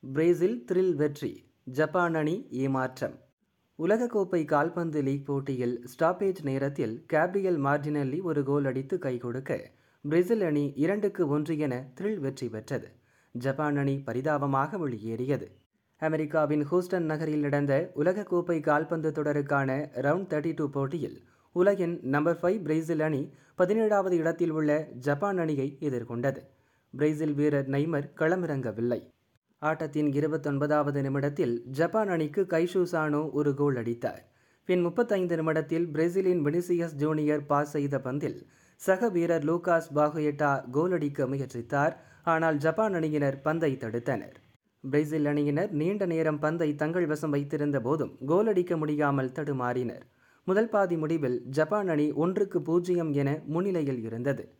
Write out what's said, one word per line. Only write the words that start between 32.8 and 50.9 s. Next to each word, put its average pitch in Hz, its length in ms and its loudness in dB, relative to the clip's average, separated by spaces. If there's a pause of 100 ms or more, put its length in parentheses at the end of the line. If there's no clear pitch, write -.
சானோ 156 380 0 (100)
ஒரு 147 220 2
கோல் 139 240 2
அடித்தார். 117 420 -4 (500)
பின் 180 120 4
முப்பத்தைந்து 180 540 0
நிமிடத்தில் 160 520 0
பிரேசிலின் 175 560 2
வினிசியஸ் 170 520 0
ஜூனியர் 151 500 0
பாஸ் 143 260 2
செய்த 143 260 -2
பந்தில் 131 380 -4 (460)
சக 190 280 2
வீரர் 170 360 2
லூகாஸ் 170 480 2
பாகுயேட்டா 147 580 2 (200)
கோல் 165 220 2
அடிக்க 143 340 -2
முயற்சித்தார். 139 680 -2 (300)
ஆனால் 160 340 2
ஜப்பான் 170 400 2
அணியினர் 147 440 0
பந்தை 156 320 2
தடுத்தனர். 117 600 -4 (480)
பிரேசில் 147 420 0
அணியினர் 147 460 0
நீண்ட 185 340 0
நேரம் 160 340 0
பந்தை 156 360 0
தங்கள் 160 320 0
வசம் 151 280 -2
வைத்திருந்த 143 440 0
போதும் 135 340 0 (120)
கோல் 196 260 4
அடிக்க 180 260 2
முடியாமல் 147 540 0
தடுமாறினர். 127 720 -4 (440)
முதல் 208 220 2
பாதி 190 280 2